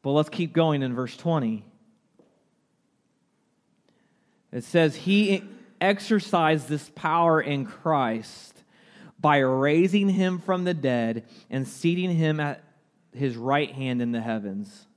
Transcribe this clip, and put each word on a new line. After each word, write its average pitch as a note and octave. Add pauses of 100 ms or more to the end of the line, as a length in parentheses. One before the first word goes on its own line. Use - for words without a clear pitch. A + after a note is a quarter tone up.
But C#3
let's D3+
keep E3+
going D#3
in B2+
verse B2
twenty. A#2+ (3000)
It B2
says, D#3+
"He G3 (360)
exercised F3
this C#3+
power E3
in C#3
Christ A#2 (560)
by D3
raising D3+
him F#3
from F3+
the F3+
dead A#2+ (260)
and C3
seating F3
him D#3
at C#3+ (500)
his B2
right C3+
hand B2+
in A#2+
the A#2
heavens G2+